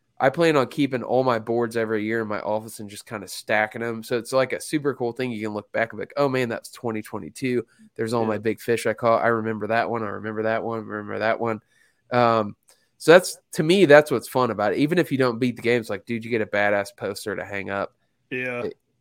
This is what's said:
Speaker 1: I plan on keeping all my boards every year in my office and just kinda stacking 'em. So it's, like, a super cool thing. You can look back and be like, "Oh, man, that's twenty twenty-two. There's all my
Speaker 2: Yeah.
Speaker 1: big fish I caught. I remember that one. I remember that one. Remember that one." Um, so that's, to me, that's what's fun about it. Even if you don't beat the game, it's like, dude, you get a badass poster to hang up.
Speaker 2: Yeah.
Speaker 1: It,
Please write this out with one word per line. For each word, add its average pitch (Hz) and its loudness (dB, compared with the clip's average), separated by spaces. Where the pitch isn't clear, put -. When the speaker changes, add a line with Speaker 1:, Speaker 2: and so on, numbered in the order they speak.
Speaker 1:
I 135 6
plan 160 2
on 127 2
keeping 131 -2
all 123 0
my 123 0
boards 117 -2
every 110 -2
year 113 -2
in 110 -4
my 104 -4
office 110 -6
and 104 -12
just 104 -16
kinda 101 -10
stacking 107 -2
'em. 113 -6
So 123 -4
it's, 113 -6
like, 131 2
a 113 -4
super 143 -4
cool 117 -4
thing. 127 -4
You 107 -6
can 107 -6
look 104 -8
back 113 -2
and 104 -12
be 101 -8
like, 101 -12
"Oh, 143 2
man, 127 0
that's - -8
twenty 110 -6
twenty-two. 110 -6
There's 113 -4
all 117 2
my 107 0
Speaker 2:
Yeah. 104 -2
Speaker 1:
big 110 -2
fish 117 0
I 110 0
caught. 113 2
I - 4
remember 110 -2
that 110 0
one. 113 -4
I 104 -6
remember 107 -6
that 110 0
one. 110 -6
Remember 104 -8
that 110 0
one." 113 -4
Um, 113 2
so - 8
that's, 185 6
to 170 -2
me, 180 6
that's 147 10
what's 117 -2
fun 123 0
about 101 0
it. 87 -2
Even 147 2
if 165 2
you 135 -2
don't 123 2
beat 120 -2
the 113 -16
game, 120 2
it's 110 -10
like, 101 -6
dude, 117 -6
you 113 -6
get 113 0
a 104 0
badass 101 0
poster 101 -6
to 90 -8
hang 98 -8
up. 98 -4
Speaker 2:
Yeah. 127 -6
Speaker 1:
It, 107 -8